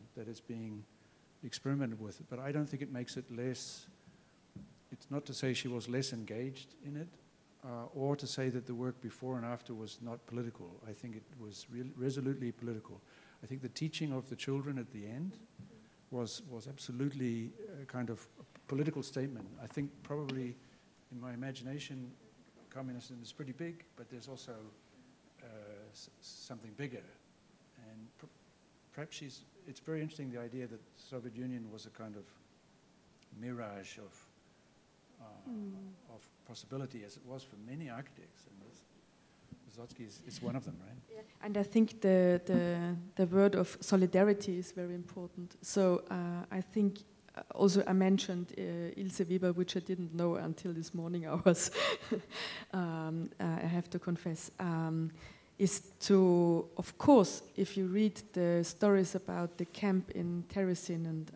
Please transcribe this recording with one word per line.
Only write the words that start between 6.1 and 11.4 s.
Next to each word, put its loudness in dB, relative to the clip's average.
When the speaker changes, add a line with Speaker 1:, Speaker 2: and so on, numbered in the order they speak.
Speaker 1:
engaged -8
in -8
it, -8
uh, -10
or 0
to -6
say 0
that -4
the -6
work -4
before -6
and -4
after -8
was -10
not -10
political. -6
I -8
think -12
it -14
was -14